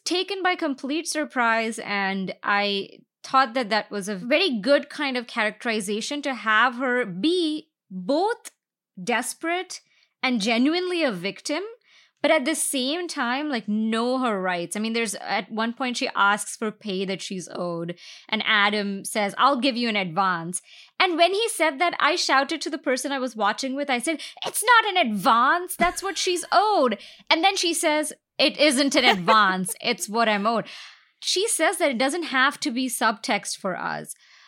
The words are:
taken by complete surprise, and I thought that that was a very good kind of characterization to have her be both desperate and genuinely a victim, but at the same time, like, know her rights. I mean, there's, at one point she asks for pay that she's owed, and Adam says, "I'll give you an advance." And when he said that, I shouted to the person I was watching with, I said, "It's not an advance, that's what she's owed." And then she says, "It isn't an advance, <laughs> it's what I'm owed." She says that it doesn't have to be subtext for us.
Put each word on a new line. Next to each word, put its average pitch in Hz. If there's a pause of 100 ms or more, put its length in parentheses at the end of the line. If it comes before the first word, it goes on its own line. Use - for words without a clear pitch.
taken 370
by 359
complete 302
surprise, 233
and 196
I 202 (240)
thought 262
that 240
that 208
was 202
a 208
very 254
good 277
kind 269
of 240
characterization 220
to 277
have 220
her 247
be 302 (200)
both 285 (500)
desperate 320 (420)
and 247
genuinely 320
a 262
victim, 196 (580)
but 294
at 311
the 311
same 302
time, 269
like, 233
know 226
her 226
rights. 180
I 208
mean, 226
there's, 226
at -
one 226
point 247
she 254
asks 202
for 220
pay 196
that 190
she's 185
owed, 170 (300)
and 220
Adam 202
says, 202
"I'll 277
give 247
you 240
an 214
advance." 180 (380)
And 359
when 349
he 440
said 311
that, 349
I 320
shouted 285
to 339
the 311
person 269
I 269
was 247
watching 220
with, 285
I 247
said, 311 (260)
"It's -
not 453
an 320
advance, 247
that's 349
what 392
she's 359
owed." 349 (320)
And 330
then 392
she 339
says, 302 (260)
"It -
isn't 277
an 254
advance, 190
<laughs> -
it's -
what 226
I'm 208
owed." 226 (560)
She 381
says 349
that 311
it 233
doesn't 285
have 269
to 285
be 254
subtext 220
for 185
us. - (340)